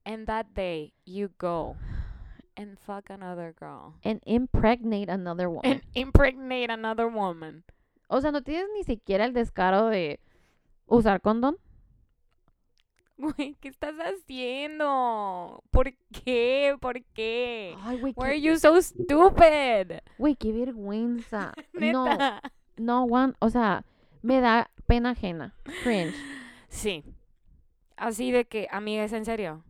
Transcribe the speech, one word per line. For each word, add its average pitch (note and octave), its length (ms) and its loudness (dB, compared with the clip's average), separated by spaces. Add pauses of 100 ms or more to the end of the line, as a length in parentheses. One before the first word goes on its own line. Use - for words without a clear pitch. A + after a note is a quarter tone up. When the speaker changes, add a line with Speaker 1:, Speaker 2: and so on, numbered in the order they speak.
Speaker 1:
And A3 220 -12
that A3 280 -4
day, F3 400 -6 (100)
you G3 340 -8
go E3+ 380 -4 (800)
and G3+ 220 -16
fuck G3 320 -14
another F3+ 480 -12
girl. D3 360 -18 (100)
Speaker 2:
and G#3+ 200 -4
impregnate A3 840 2
another F3+ 380 -4
woman. G#3 240 0
Speaker 1:
And C4+ 100 -4 (120)
impregnate B3+ 760 2
another A3 360 -2
woman. E3+ 580 -6 (440)
Speaker 2:
O A3 120 2
sea, - 100 0
¿no D4 120 -2
tienes E4+ 320 -6
ni G4+ 100 -6
siquiera G3+ 400 -2
el B3+ 100 -2
descaro G3+ 540 2
de F3 320 -2 (640)
usar A3 340 4
condón? A#3+ 360 2 (1600)
Speaker 1:
Güey, C#4+ 440 -8
¿qué C#4 80 -16
estás D4 300 -10
haciendo? C4 1600 -4 (100)
¿Por - 200 4 (320)
qué? C4 560 2
¿Por B3 220 -8 (120)
qué? A3+ 680 -6
Speaker 2:
Ay, A#3+ 180 -6
güey, C4+ 160 -4
Speaker 1:
Why B3 80 -4
Speaker 2:
qué B3+ 60 0
Speaker 1:
are D4 100 -2
you D#4+ 160 4
so D#4+ 240 8
stupid? D4 1160 6 (200)
Speaker 2:
Güey, C#4 180 2
qué A3 160 -4
vergüenza. A3+ 1000 -4 (120)
Speaker 1:
<laughs> - 80 -20
Speaker 2:
No, C#4+ 320 0
Speaker 1:
Neta. C4+ 360 0 (360)
Speaker 2:
no, A#3+ 320 0
Juan, B3+ 320 2
o A3+ 100 2
sea, A3+ 340 2 (380)
me C4 180 2
da A#3 300 4 (160)
pena A#3+ 240 4
ajena. F3+ 440 -8 (280)
Cringe. F#3 320 -2 (540)
Speaker 1:
Sí. F#3 360 -8 (920)
Así A3+ 340 -2
de B3 160 4
que, G#3 240 -6
amiga, G#3+ 320 -4
¿es G#3+ 100 -4
en A3 120 -4
serio? G3 460 -6